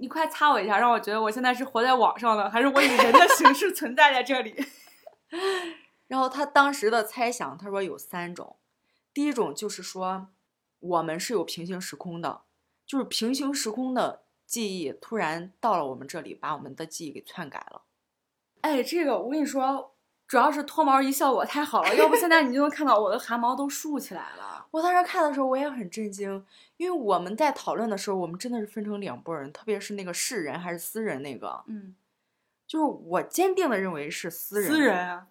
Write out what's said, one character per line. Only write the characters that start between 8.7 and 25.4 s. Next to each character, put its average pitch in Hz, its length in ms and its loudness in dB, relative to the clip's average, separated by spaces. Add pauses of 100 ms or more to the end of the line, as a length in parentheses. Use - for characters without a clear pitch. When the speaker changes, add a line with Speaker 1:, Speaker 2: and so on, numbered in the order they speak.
Speaker 2:
第 285 100 -2
一 294 100 0
种 190 200 -2
就 208 160 -6
是 190 140 -12
说， 185 460 -6 (500)
我 170 240 0
们 160 160 -4
是 185 140 -6
有 185 100 0
平 165 240 -10
行 185 140 -8
时 - 160 -12
空 170 260 -12
的， 143 200 -8 (440)
就 277 100 -6
是 247 80 -2
平 240 300 -4
行 277 180 -4
时 277 160 -4
空 254 240 -4
的 196 300 -2 (240)
记 196 340 -4
忆 135 120 -6
突 - 240 -10
然 170 420 -4
到 214 180 0
了 147 120 -2
我 131 60 -8
们 131 120 -14
这 160 140 -10
里， 98 120 -12
把 151 220 -8
我 143 40 -8
们 135 160 -16
的 160 120 -10
记 160 220 -12
忆 135 40 -14
给 - 80 -16
篡 160 300 -14
改 - 180 -14
了。 - 140 -20 (800)
Speaker 1:
哎， 294 200 0
这 330 240 -2
个 240 140 2
我 202 100 -6
跟 294 140 0
你 - 20 0
说， 269 520 -2 (320)
主 262 80 0
要 269 160 6
是 285 100 -4
脱 311 220 0
毛 269 180 6
仪 269 80 0
效 269 220 2
果 208 120 2
太 294 200 -2
好 214 180 0
了， - 140 2
要 311 120 8
不 311 60 2
现 370 160 4
在 320 140 8
你 247 100 -2
就 277 80 2
能 294 80 2
看 294 160 -4
到 220 140 6
我 202 100 2
的 226 80 0
汗 240 200 -4
毛 240 180 0
都 285 120 -2
竖 285 300 -6
起 202 160 -10
来 90 220 -12
了。 92 180 -14 (120)
Speaker 2:
<laughs> - 60 -20
我 320 100 -2
当 359 120 2
时 359 140 6
看 359 160 0
的 294 80 2
时 269 80 -2